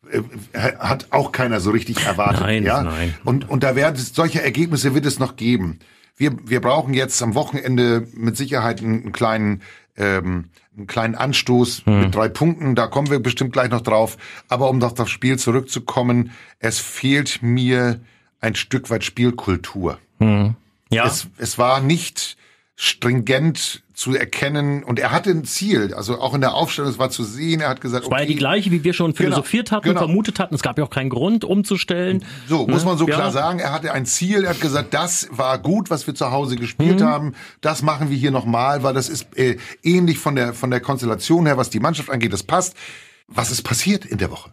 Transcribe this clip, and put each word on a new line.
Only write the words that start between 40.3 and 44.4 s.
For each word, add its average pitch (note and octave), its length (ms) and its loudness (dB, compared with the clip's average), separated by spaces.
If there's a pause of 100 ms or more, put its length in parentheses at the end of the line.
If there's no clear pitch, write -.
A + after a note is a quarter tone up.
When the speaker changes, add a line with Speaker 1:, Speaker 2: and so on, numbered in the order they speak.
Speaker 1:
der, A#2+ 180 0
von B2+ 160 -4
der B2 100 0
Konstellation B2+ 680 2
her, F#3 100 4
was B2+ 140 0
die - 80 -2
Mannschaft D3+ 320 -2
angeht, A#2 200 0
das G2 120 -4
passt. F3+ 320 0 (520)
Was A#2+ 240 -4
ist B2 120 -4
passiert F#3+ 420 0
in G#2 140 -4
der F2+ 120 -2
Woche? - 220 -18